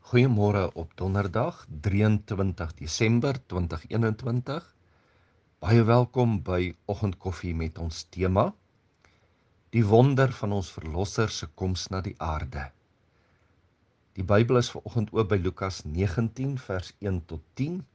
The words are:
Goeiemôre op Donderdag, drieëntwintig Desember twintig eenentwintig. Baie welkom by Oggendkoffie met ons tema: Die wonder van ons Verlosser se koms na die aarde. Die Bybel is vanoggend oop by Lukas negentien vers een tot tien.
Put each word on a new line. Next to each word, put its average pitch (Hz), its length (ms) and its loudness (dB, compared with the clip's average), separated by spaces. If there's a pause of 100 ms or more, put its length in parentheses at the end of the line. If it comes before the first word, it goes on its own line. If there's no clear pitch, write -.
(100)
Goeiemôre 104 540 4 (100)
op 85 240 -10
Donderdag, 98 640 -2 (220)
drieëntwintig 98 960 0
Desember 117 560 0 (100)
twintig 87 460 -4
eenentwintig. 120 720 -2 (960)
Baie 113 240 6
welkom 120 460 4 (100)
by 90 300 -2 (180)
Oggendkoffie 90 640 -4
met 80 240 -4
ons 82 220 -8 (100)
tema: 95 380 2 (1200)
Die 117 160 4
wonder 131 480 6
van 101 220 -4
ons 95 180 -6
Verlosser 95 560 -4
se - 240 -10
koms 92 300 -4 (100)
na 92 80 -4
die 98 160 -8
aarde. 73 460 -6 (1500)
Die 92 80 -4
Bybel 117 320 4
is 120 160 0
vanoggend 110 400 -4
oop 101 160 0
by 104 80 2
Lukas 90 480 -4
negentien 110 720 -2
vers 92 400 -8
een 95 220 -4 (100)
tot 80 140 -12 (100)
tien. 156 220 -4 (180)